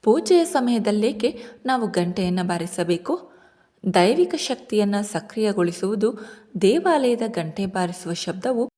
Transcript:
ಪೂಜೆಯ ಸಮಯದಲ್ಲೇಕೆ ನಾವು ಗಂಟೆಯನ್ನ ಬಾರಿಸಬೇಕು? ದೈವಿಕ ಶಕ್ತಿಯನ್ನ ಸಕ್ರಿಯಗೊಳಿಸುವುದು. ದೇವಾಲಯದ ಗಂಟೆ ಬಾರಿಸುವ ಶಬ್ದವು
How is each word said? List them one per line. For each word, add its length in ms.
ಪೂಜೆಯ 420
ಸಮಯದಲ್ಲೇಕೆ 960
ನಾವು 220
ಗಂಟೆಯನ್ನ 560
ಬಾರಿಸಬೇಕು? 880
ದೈವಿಕ 420
ಶಕ್ತಿಯನ್ನ 640
ಸಕ್ರಿಯಗೊಳಿಸುವುದು. 1300
ದೇವಾಲಯದ 680
ಗಂಟೆ 380
ಬಾರಿಸುವ 480
ಶಬ್ದವು 640